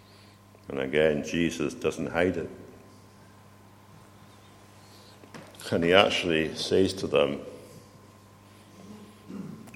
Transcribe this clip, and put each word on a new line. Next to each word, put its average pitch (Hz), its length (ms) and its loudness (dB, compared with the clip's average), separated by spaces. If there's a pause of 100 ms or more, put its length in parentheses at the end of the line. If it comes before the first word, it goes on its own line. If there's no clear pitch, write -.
(680)
And 69 120 -6
again, 73 440 2
Jesus 78 500 -2
doesn't 78 340 -4
hide 82 280 0
it. 80 140 -8 (3250)
And 95 140 0
he 85 80 4
actually 82 600 4
says 95 400 2
to - 120 -6
them, 71 340 2 (2250)